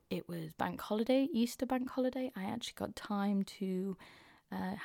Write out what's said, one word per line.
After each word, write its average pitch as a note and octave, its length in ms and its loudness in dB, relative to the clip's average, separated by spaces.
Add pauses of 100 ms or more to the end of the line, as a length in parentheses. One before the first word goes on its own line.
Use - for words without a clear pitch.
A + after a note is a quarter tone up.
(100)
it - 180 -4
was E3 240 -6
bank - 300 -2
holiday, B3+ 500 4
Easter A#3 320 2
bank B3+ 240 0
holiday. B3+ 480 0
I F#3+ 80 -4
actually A3 320 -4
got G3+ 180 -4
time G3+ 500 2
to, F#3+ 520 -2 (560)
uh, F#3+ 220 -2 (100)